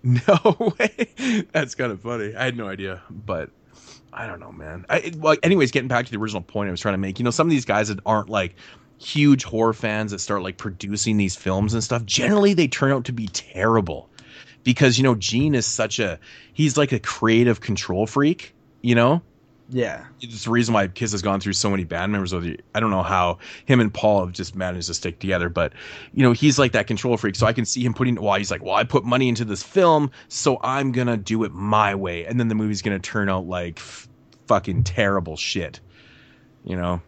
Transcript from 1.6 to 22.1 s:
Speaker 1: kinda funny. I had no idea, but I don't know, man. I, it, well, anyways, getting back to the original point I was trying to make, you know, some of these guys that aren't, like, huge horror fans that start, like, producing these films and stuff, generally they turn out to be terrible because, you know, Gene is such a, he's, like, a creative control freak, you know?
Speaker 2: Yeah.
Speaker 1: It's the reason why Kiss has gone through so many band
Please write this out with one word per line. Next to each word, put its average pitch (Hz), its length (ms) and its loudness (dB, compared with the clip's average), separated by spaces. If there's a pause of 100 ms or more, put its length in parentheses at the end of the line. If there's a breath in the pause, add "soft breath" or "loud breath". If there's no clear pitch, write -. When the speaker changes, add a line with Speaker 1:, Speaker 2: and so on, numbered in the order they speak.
Speaker 1:
kinda 120 200 -4
funny. 110 400 -8
I 123 100 -4
had 127 120 -4
no 110 100 -8
idea, 95 440 -10
but 92 400 -8 (600 loud breath)
I - 140 -12
don't 104 140 -14
know, - 120 -20
man. 78 380 -16
I, 160 80 0
it, 170 200 -6
well, 156 260 2
anyways, 165 260 4
getting 131 200 -2
back 123 180 0
to 123 40 -14
the 113 60 -8
original 104 240 -4
point 101 280 -6
I - 20 -4
was 87 100 -6
trying 101 140 0
to - 20 -2
make, 95 220 -4
you 117 40 -2
know, 123 60 2
some 117 160 2
of 165 60 2
these 135 140 0
guys 107 240 2
that 98 140 -4
aren't, 107 240 0
like, 98 280 -4 (420 loud breath)
huge 143 460 4
horror 113 300 2
fans 107 360 -4
that 101 80 -6
start, 101 240 -4
like, 92 160 -8
producing 104 600 -2
these 98 180 0
films 98 400 0
and 113 80 -2
stuff, 120 200 -2
generally 202 520 2
they 165 120 4
turn 135 240 2
out 127 140 0
to 127 80 -8
be 113 140 -6
terrible 92 840 0 (540 loud breath)
because, 123 340 4
you 131 60 4
know, 131 100 6
Gene 117 400 0
is 117 140 0
such - 320 -4
a, 92 180 -2 (340 loud breath)
he's, 147 260 2
like, 147 160 4
a 120 60 0
creative 113 640 4
control 98 460 -2
freak, 147 480 0 (260)
you 120 140 4
know? 131 260 4 (520)
Speaker 2:
Yeah. 110 300 -4 (160)
Speaker 1:
It's 113 240 -14
the 113 80 -2
reason 117 220 2
why 98 160 2
Kiss 101 240 -4
has 98 80 -4
gone 98 180 0
through 98 140 -4
so 104 160 0
many 95 160 0
band 85 260 -4